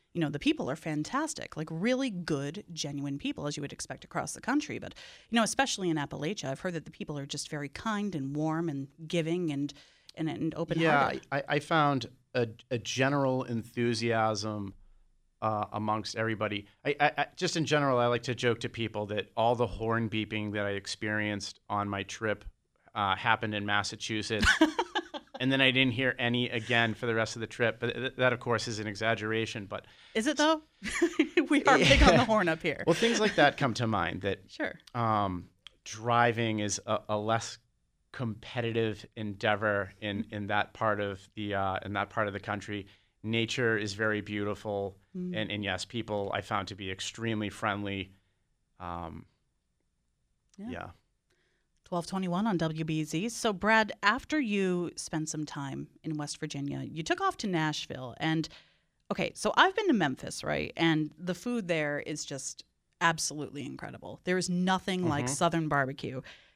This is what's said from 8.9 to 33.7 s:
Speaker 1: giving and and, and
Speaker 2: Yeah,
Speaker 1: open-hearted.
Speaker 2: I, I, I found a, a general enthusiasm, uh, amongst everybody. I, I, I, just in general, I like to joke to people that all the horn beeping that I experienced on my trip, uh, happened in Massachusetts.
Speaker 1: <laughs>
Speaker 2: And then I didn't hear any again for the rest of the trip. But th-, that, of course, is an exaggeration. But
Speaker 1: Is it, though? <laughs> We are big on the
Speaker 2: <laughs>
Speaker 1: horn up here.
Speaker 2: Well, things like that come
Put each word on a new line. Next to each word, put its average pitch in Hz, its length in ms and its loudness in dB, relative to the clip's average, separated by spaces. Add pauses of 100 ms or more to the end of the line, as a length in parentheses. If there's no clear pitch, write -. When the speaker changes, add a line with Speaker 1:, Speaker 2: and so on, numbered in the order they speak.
Speaker 1:
giving 165 440 0
and 143 220 -2 (420)
and, 160 140 -2
and 151 240 -2
Speaker 2:
Yeah, - 60 -6
Speaker 1:
open-hearted. 160 600 4 (100)
Speaker 2:
I, 135 60 0
I, 143 100 -2
I 147 120 2
found 143 480 2 (260)
a, 123 140 2 (220)
a 123 80 0
general 131 680 2
enthusiasm, 110 1300 0 (680)
uh, 107 320 0
amongst 107 420 -2
everybody. 107 520 -2 (180)
I, 143 140 0
I, 147 180 6
I, 143 80 2 (100)
just 180 220 -2
in 156 80 0
general, 143 320 4
I 120 100 4
like 120 160 2
to 123 120 -2
joke 120 240 2
to 120 100 -4
people 104 380 -4
that 104 280 -4
all 117 200 4
the 117 120 2
horn 113 420 0
beeping 107 440 -2
that 104 120 0
I 101 60 0
experienced 104 880 -4 (100)
on 101 200 0
my 101 140 -2
trip, 104 420 -4 (480)
uh, 98 220 2
happened 107 400 2
in 101 100 -2
Massachusetts. 104 840 0
Speaker 1:
<laughs> - 40 4 (840)
Speaker 2:
And 131 120 2
then 135 80 4
I 131 120 8
didn't 127 220 4
hear 127 260 0
any 120 300 2
again 117 440 2
for 120 140 -6
the 113 80 2
rest 113 200 0
of 120 40 -10
the 110 80 -6
trip. 113 320 0
But - 160 -2
th-, 127 220 -6
that, 127 140 4
of 120 80 0
course, 117 280 0
is 110 100 -4
an 107 80 -4
exaggeration. 110 800 -2
But 98 200 -10 (280)
Speaker 1:
Is 220 140 0
it, 294 100 2
though? 311 240 4 (220)
<laughs> - 680 2
We 294 140 4
are 269 160 8
big 269 240 8
on 262 120 10
the 240 100 6
Speaker 2:
<laughs> 214 60 2
Speaker 1:
horn 208 160 4
up 160 140 2
here. - 240 -2
Speaker 2:
Well, 170 80 6
things 226 260 2
like 208 180 2
that 147 200 8
come 127 160 2